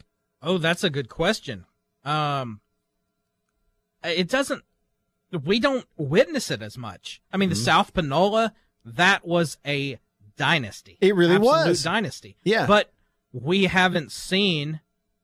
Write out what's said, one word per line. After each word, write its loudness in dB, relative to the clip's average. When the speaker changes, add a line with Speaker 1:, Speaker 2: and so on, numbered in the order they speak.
Speaker 1:
Oh, -2
that's -2
a 0
good -6
question. -4
Um, -4
it -2
doesn't, -2
we -2
don't 0
witness 0
it -6
as -14
much. -14
I -4
mean, 2
the 0
Speaker 2:
Mm-hmm. -2
Speaker 1:
South 2
Panola, 0
that 2
was 0
a -6
dynasty. -4
Speaker 2:
It 4
really 6
Speaker 1:
Absolute 4
Speaker 2:
was. 0
Speaker 1:
dynasty. -4
Speaker 2:
Yeah. 2
Speaker 1:
But 2
we 0
haven't 0
seen, -2